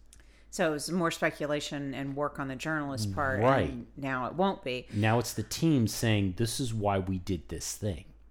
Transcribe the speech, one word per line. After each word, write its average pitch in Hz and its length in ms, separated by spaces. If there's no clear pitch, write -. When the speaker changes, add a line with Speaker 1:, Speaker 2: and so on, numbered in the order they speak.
Speaker 1:
So 175 180
it - 20
was 151 180
more 170 220
speculation 147 800
and 135 220
work 143 240
on 139 80
the 131 80
journalist's 139 500
part, 131 340
Speaker 2:
Right. 120 300
Speaker 1:
and 120 260
now 131 300
it - 80
won't 190 300
be. 127 280
Speaker 2:
Now 110 280
it's 117 140
the 110 100
team 143 440
saying, 104 500
"This 113 220
is 117 140
why 101 240
we 95 220
did 87 300
this - 260
thing." 98 300